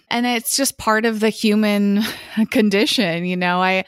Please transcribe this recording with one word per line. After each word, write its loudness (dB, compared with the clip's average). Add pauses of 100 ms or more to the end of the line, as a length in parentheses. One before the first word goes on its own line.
(100)
And 0
it's -2
just -2
part 0
of -2
the 2
human 2 (240)
<laughs> -2
condition, 0
you -2
know? 0
I, 0